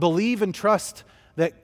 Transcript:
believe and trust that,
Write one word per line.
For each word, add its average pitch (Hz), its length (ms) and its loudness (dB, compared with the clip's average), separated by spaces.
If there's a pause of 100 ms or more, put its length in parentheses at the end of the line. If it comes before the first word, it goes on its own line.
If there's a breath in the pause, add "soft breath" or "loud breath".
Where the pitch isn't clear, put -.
believe 196 400 2
and 196 140 -2
trust - 500 -2 (320 soft breath)
that, 165 160 0 (120)